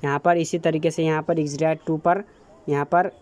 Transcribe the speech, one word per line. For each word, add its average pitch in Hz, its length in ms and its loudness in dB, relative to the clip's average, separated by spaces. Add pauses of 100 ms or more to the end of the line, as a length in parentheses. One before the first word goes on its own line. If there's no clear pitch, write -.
यहाँ 143 160 -2
पर 170 180 2
इसी 170 220 -2
तरीके 160 320 0
से 165 140 -2
यहाँ 156 180 0
पर 160 160 -2
एक्स्ट्रैक्ट 156 480 -2
टू 160 120 -2
पर, 175 240 0 (460)
यहाँ 143 160 0
पर, 175 260 2 (100)